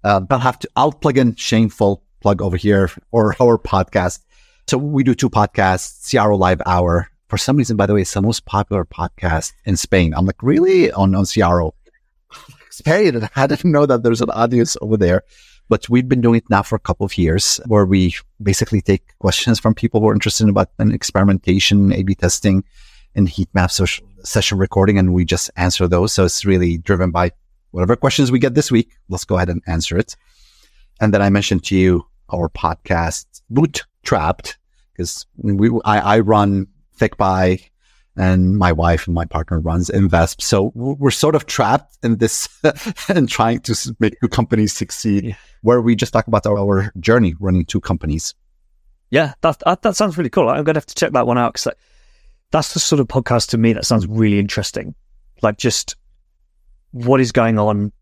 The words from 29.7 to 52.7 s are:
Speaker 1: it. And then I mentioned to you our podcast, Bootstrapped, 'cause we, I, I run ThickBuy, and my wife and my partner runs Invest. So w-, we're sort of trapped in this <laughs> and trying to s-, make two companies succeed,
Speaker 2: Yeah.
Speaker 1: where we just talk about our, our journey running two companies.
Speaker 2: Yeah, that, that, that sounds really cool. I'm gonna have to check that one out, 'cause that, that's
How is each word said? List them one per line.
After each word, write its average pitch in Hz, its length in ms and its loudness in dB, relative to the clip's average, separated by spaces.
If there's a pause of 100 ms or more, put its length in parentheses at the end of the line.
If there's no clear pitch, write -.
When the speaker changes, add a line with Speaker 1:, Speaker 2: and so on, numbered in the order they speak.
Speaker 1:
it. - 160 -6 (840)
And 107 120 2
then 101 100 2
I 101 80 2
mentioned 98 340 0
to 98 120 -2
you 92 300 2 (260)
our 85 160 -4
podcast, 85 760 -4 (280)
Bootstrapped, - 1040 -4 (400)
'cause - 300 -10 (100)
we, 101 320 0 (160)
I, 107 320 2
I - 40 6
run 101 480 2 (300)
ThickBuy, 92 640 0 (540)
and 92 400 2
my 90 160 2
wife 82 340 0
and 87 80 -4
my 82 120 -2
partner 80 340 -4
runs 82 300 -2
Invest. 85 520 0
So 101 280 0
w-, 135 280 -6
we're 139 120 2
sort 151 240 0
of 147 120 0
trapped - 560 -2
in 117 140 0
this - 320 -2 (340)
<laughs> - 260 -10
and 165 200 2
trying 113 320 0
to - 120 -6
s-, 113 280 -6
make 110 200 0
two 120 80 -2
companies 107 440 0
succeed, 101 520 -4
Speaker 2:
Yeah. 101 100 -8 (260)
Speaker 1:
where 120 220 2
we 117 120 2
just - 200 -4
talk 113 120 0
about 110 200 0
our, 104 120 0
our 101 400 0
journey 110 400 2
running 92 280 0
two - 140 -4
companies. - 540 -6 (760)
Speaker 2:
Yeah, 147 320 0
that, 165 240 0
that, 180 160 0
that 190 140 -2
sounds 170 200 -2
really 160 140 -4
cool. 143 180 2
I'm 139 160 -2
gonna 151 140 0
have - 80 -8
to - 80 -20
check - 180 -2
that 123 140 2
one 120 120 0
out, 120 160 0
'cause - 100 -8
that, - 120 -6 (760)
that's 156 200 -2